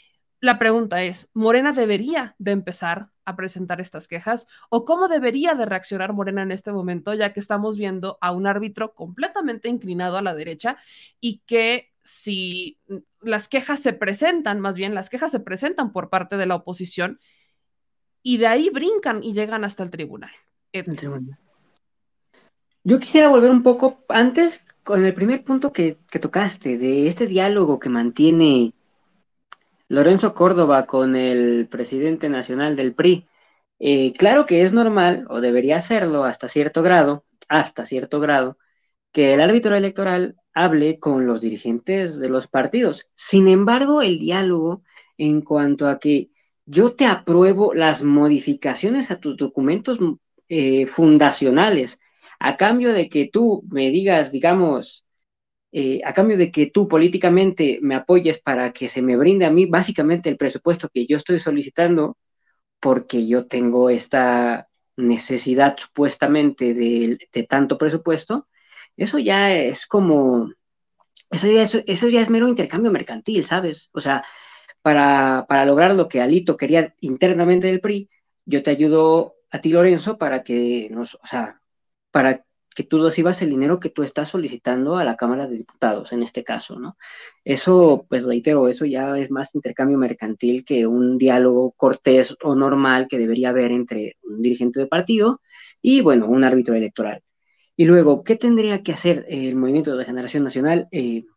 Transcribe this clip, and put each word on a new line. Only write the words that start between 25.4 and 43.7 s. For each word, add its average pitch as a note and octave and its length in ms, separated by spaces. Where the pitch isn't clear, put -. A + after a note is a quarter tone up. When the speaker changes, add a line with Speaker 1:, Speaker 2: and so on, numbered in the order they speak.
Speaker 2:
punto C4+ 300
que, D#3+ 240
que - 80
tocaste, E3 580
de C3+ 300
este F3+ 200
diálogo F#3 520
que C#3 100
mantiene B2+ 840
Lorenzo F3 460
Córdoba E3 500
con C3 320
el A#2+ 520
presidente C#3+ 600
nacional C#3 480
del C3 160
pri. F3 340
Eh, C3+ 340
claro A#3 320
que F3 180
es F#3+ 120
normal, A3 560
o A#2 100
debería B2+ 400
serlo E3+ 440
hasta B2 240
cierto D3+ 340
grado, D#3 420
hasta D3 380
cierto C3 340
grado, C#3 380
que C#3 220
el C#3+ 60
árbitro G#3+ 340
electoral F#3+ 600
hable D#3+ 460
con C3+ 280
los A2+ 140
dirigentes A#2+ 800
de C3 100
los B2+ 180
partidos. D#3+ 680
Sin F#3+ 340
embargo, B3 540